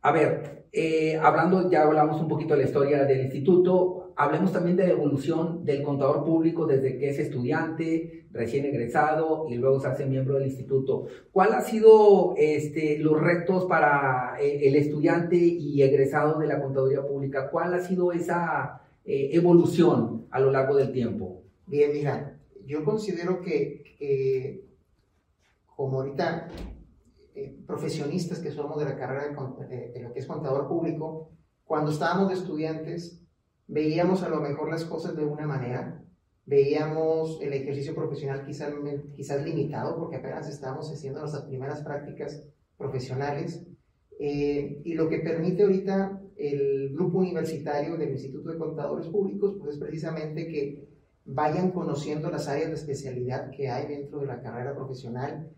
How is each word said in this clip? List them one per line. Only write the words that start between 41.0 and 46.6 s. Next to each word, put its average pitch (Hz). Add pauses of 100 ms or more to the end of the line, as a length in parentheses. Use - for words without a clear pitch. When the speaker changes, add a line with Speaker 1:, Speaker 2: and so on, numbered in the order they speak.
Speaker 2:
nuestras 151
primeras 139
prácticas 147 (300)
profesionales, 139 (540)
eh, 143
y 165
lo 160
que -
permite 170
ahorita 196 (160)
el 139